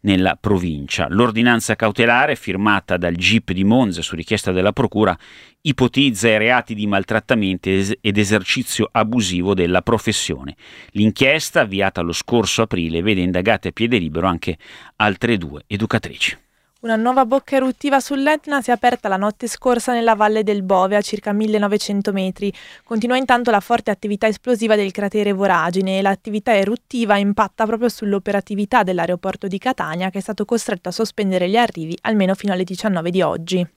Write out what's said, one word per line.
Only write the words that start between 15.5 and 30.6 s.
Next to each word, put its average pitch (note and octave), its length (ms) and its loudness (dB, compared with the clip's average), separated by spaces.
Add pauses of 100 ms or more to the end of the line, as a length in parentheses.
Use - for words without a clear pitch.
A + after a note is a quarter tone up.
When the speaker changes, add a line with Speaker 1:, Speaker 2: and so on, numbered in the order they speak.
Speaker 1:
educatrici. G#2 680 -4 (480)
Speaker 2:
Una A3+ 120 -2
nuova B3+ 280 2
bocca C4+ 320 -2
eruttiva C4 420 0
sull'Etna C#4+ 600 -2
si - 80 -6
è A#3+ 60 2
aperta A#3+ 340 0
la F#3+ 80 0
notte G#3 300 -4
scorsa A#3+ 480 -2
nella A3+ 200 2
Valle G#3+ 280 2
del G3+ 200 0
Bove, F#3+ 340 2
a G#3 40 4
circa G#3 320 -6
millenovecento G#3 800 0
metri. F#3+ 400 -4 (320)
Continua A#3+ 320 -2
intanto B3 340 2
la G3+ 100 4
forte A#3 300 -2
attività G#3 360 -2
esplosiva A3 500 2
del G3 140 0
cratere G3+ 420 -2
Voragine F#3+ 640 2
e G3 60 0
l'attività G#3 520 0
eruttiva G#3 640 0
impatta G3+ 480 0
proprio A3+ 240 0
sull'operatività G3+ 960 -2
dell'aeroporto F3+ 640 -4
di F#3+ 100 -4
Catania, F#3 540 -4
che G3 80 -8
è - 20 -4
stato G#3 240 -6
costretto G#3+ 460 -4